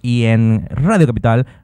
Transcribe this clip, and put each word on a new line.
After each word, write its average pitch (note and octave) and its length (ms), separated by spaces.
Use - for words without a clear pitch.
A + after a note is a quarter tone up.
y A#2+ 240
en A2+ 440
Radio E3 380
Capital, A#2 380